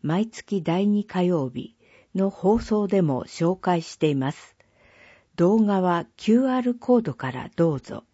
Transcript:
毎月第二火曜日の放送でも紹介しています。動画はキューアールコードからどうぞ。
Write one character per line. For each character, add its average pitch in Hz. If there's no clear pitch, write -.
毎 180
月 -
第 175
二 208
火 185
曜 165
日 -
の 190
放 202
送 208
で 190
も 135
紹 175
介 175
し -
て 156
い 147
ま 135
す。 -
動 196
画 202
は 175
キ -
ュ 254
ー 254
ア -
ー 254
ル 247
コ 247
ー 226
ド 156
か -
ら 127
ど 165
う 131
ぞ。 -